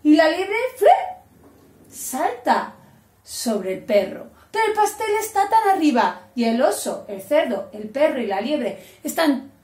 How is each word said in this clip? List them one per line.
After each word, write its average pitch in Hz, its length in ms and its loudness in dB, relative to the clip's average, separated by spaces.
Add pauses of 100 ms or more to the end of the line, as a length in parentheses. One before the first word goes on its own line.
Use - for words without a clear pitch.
Y 302 140 6
la 311 140 6
liebre, 381 260 -4 (200)
¡flip! - 140 6 (960)
salta 269 880 -4 (480)
sobre 196 520 -6
el - 100 -10
perro. - 460 -2 (200)
Pero 440 160 0
el 415 60 -2
pastel 415 480 0
está 403 280 -2
tan 440 200 2
arriba 294 540 2 (120)
y 240 80 -2
el 233 180 0
oso, 302 480 -2
el 196 140 -12
cerdo, 240 500 -2
el 214 160 -12
perro 285 300 0
y 226 80 -4
la 196 140 -2
liebre 247 640 -4
están 294 480 -2 (120)